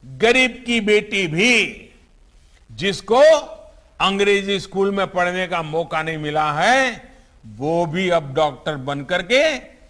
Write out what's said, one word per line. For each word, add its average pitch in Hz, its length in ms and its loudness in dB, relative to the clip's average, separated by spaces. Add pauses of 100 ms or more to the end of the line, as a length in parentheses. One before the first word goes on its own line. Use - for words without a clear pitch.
गरीब 247 600 2
की 233 140 0
बेटी 208 460 0
भी, 175 640 0 (800)
जिसको 196 480 0 (800)
अंग्रेजी 196 600 2
स्कूल 196 300 -2
में 196 160 -2
पढ़ने 180 400 -2
का 170 160 -4
मौका 160 400 -4
नहीं 160 160 -6
मिला 151 340 -2
है, 226 600 0 (340)
वो 147 400 -2
भी 175 220 -2
अब 156 260 0
डॉक्टर 151 420 -2
बन 139 280 -6
करके 247 680 -2 (180)